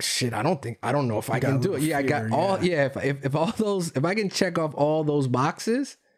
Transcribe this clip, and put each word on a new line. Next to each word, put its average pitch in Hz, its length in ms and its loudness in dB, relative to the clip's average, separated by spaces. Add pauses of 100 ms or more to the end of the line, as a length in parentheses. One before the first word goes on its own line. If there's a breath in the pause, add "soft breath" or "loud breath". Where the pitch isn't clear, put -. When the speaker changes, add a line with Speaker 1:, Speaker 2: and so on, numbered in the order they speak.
Speaker 1:
shit, - 340 -2
I 104 80 -2
don't 151 180 0
think, 117 220 -8
I 113 80 -2
don't 139 160 0
know 110 120 0
if - 120 -4
I 113 60 0
Speaker 2:
You 120 60 -2
got 135 60 2
Speaker 1:
can 139 100 2
Speaker 2:
a - 20 2
Speaker 1:
do 175 80 2
it." 196 60 0
Speaker 2:
little 143 140 0
Speaker 1:
Yeah, 151 100 0
I 139 40 0
got 143 220 0
Speaker 2:
fear, 110 100 -2
Speaker 1:
all, 185 300 0
Speaker 2:
yeah. 180 100 2
Speaker 1:
yeah, 143 120 2
if, 123 100 -4
if, 139 300 -2
if 135 100 0
all 170 160 2
those, 196 440 -2
if 127 80 0
I 180 120 0
can 214 120 -2
check 170 300 0
off 156 160 2
all 156 300 2
those 147 240 2
boxes, 233 680 0 (220 soft breath)